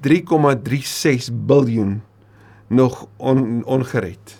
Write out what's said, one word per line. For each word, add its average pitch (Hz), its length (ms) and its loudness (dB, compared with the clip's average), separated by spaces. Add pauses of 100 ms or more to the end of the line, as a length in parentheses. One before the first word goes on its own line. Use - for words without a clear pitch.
drie 165 240 4
komma 147 320 4
drie 120 240 -4
ses 127 480 -2
biljoen 113 720 2 (680)
nog 123 360 2 (100)
on-, 120 500 -2
ongered, 123 720 -6